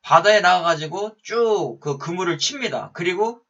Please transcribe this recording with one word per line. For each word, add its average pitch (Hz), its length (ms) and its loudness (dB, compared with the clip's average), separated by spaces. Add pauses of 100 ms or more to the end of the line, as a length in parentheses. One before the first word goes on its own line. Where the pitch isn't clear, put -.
바다에 202 380 4
나가가지고 180 840 0
쭉 214 580 -2
그 143 180 -6
그물을 170 400 -4
칩니다. 196 540 -6
그리고 185 580 -2